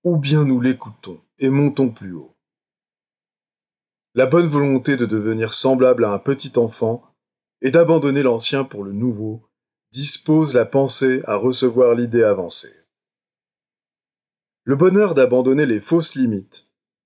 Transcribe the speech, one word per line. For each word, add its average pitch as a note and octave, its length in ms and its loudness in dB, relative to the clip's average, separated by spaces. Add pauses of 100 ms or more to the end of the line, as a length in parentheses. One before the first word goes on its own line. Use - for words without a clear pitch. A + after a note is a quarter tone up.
ou F3 140 0
bien D3 280 0
nous C3 140 0
l'écoutons A#2+ 600 -6 (160)
et C3+ 120 -2
montons C#3 420 0
plus F#2+ 240 -14
haut. D2 200 -20 (1800)
La B2 100 2
bonne E3 220 2
volonté C#3+ 500 0
de A#2+ 80 -2
devenir A2 480 -4
semblable B2+ 520 2
à G#2 60 -2
un G2+ 80 -4
petit C3+ 380 -6
enfant A#2 480 -2 (560)
et C3 80 0
d'abandonner D3 540 2
l'ancien B2+ 400 0
pour G#2 200 -12
le G2 100 -10
nouveau A2 540 -6 (440)
dispose D3 640 0
la A#2 100 4
pensée C3 600 0
à G#2+ 100 -2
recevoir B2 580 2
l'idée A#2 300 0
avancée. F#2+ 520 -2 (1900)
Le C3+ 100 0
bonheur F#3 400 2
d'abandonner C3 500 2
les A2 140 0
fausses E3 340 -2
limites A2+ 560 -4 (360)